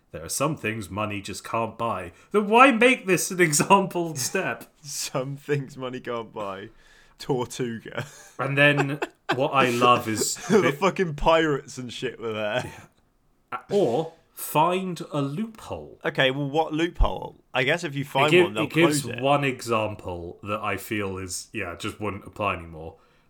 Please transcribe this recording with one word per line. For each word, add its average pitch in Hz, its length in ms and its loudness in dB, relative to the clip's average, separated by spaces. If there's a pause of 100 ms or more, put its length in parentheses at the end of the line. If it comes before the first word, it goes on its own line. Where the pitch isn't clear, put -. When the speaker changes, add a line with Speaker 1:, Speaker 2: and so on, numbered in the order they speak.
(120)
Speaker 1:
There 80 140 -12
are 80 40 -12
some 147 280 0
things 107 320 -6
money 101 320 -4
just 98 220 -12
can't 113 340 -4
buy. 95 360 -4 (180)
Then 208 180 2
why 254 220 8
make 240 340 4
this 185 240 2
an 175 120 -6
example 170 720 4
Speaker 2:
<laughs> - 140 -4
Speaker 1:
step? 160 360 -2 (160)
Speaker 2:
Some 139 560 -6
things 139 400 -4
money 127 220 -6
can't 117 340 -6
buy. 101 360 -8 (500)
Tortuga. 120 920 -4
<laughs> - 40 -20 (240)
Speaker 1:
And 135 180 -2
then 143 420 4 (360)
what 131 140 0
I 131 200 4
love 120 380 6
is - 280 -2
Speaker 2:
<laughs> - 140 -14
The 196 120 6
Speaker 1:
that - 140 2
Speaker 2:
fucking 180 400 0
pirates 160 640 2
and 123 140 -10
shit - 300 -8
were 113 100 -4
there. 107 320 -2 (880)
Speaker 1:
Yeah. 123 80 -10 (100)
Or 160 440 0 (200)
find 175 680 0 (100)
a 147 100 -2
loophole. 139 840 -8
Speaker 2:
Okay, 147 260 2
well, 139 180 -4
what 156 240 0
loophole? 151 600 -2 (180)
I 131 120 2
guess 165 180 0
if 143 120 -6
you 139 100 -4
find 143 280 2
Speaker 1:
It 175 40 8
gi-, - 60 8
Speaker 2:
one, 104 100 0
they'll 110 100 0
Speaker 1:
it - 100 -4
gives 151 280 4
Speaker 2:
close 117 160 -8
it. - 40 -6
Speaker 1:
one 143 220 4
example 104 1000 -4
that 104 180 -4
I 101 160 -2
feel 98 400 -4
is, 92 340 -10
yeah, 90 260 -8
just - 220 -8
wouldn't 98 260 -6
apply 98 300 -4
anymore. 82 400 -14 (340)